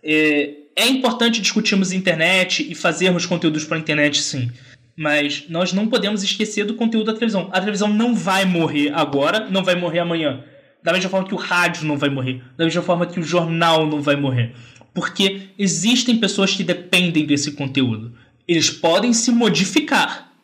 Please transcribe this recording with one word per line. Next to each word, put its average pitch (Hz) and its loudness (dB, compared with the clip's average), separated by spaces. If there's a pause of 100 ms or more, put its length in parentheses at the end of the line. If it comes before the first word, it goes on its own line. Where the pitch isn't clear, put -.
É, 151 2 (240)
é 220 2
importante 233 0
discutirmos 190 0
internet 185 0
e 170 -10
fazermos 175 0
conteúdos 156 0
pra 165 -4
internet, 147 0
sim. 123 -4 (440)
Mas 147 -2
nós 175 -2
não 208 0
podemos 208 -2
esquecer 208 -2
do 214 -4
conteúdo 220 0
da 220 0
televisão. 202 -2
A 190 0
televisão 202 -2
não 226 2
vai 190 0
morrer 151 2
agora, 156 0
não 190 0
vai 180 2
morrer 175 -2
amanhã. 160 -2 (400)
Da 165 0
mesma 185 0
forma 190 0
que 233 -6
o 175 -4
rádio 170 0
não 147 0
vai 143 0
morrer. 127 -4 (160)
Da 165 0
mesma 165 0
forma 175 0
que 175 -6
o 170 -2
jornal 165 2
não 151 -2
vai 143 2
morrer. 123 -2 (400)
Porque - -4
existem 208 2
pessoas 196 0
que 185 -4
dependem 175 0
desse 143 0
conteúdo. 123 -2 (340)
Eles 165 2
podem 208 2
se 233 0
modificar. 208 0 (120)